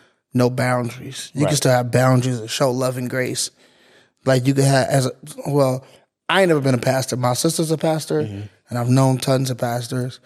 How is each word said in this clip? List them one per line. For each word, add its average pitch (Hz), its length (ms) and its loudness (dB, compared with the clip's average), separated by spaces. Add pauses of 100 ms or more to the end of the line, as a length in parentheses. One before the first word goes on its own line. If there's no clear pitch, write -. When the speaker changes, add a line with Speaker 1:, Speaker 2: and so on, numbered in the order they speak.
(320)
Speaker 1:
no 123 180 2
boundaries. 127 840 -4
You 143 100 -2
Speaker 2:
Right. - 80 2
Speaker 1:
can 147 60 0
still 139 140 0
have 123 220 2
boundaries 127 480 2
and 107 100 -10
show 135 220 0
love 127 240 -2
and 123 120 -6
grace. 127 420 -4 (760)
Like, 131 220 2
you 135 80 2
can 135 100 4
have, 135 240 4
as 131 180 0
a, 127 60 -4 (340)
well, 135 380 0 (440)
I 175 120 4
ain't 190 80 4
never 156 120 4
been 135 140 2
a 120 40 0
pastor. 131 380 -2
My 123 180 0
sister's 160 360 -2
a 156 80 0
pastor, 156 440 -2
Speaker 2:
Mm-hmm. 104 180 -8 (300)
Speaker 1:
and 120 80 -4
I've 120 100 -2
known 131 300 4
tons 131 320 0
of 120 80 -6
pastors. 123 680 -6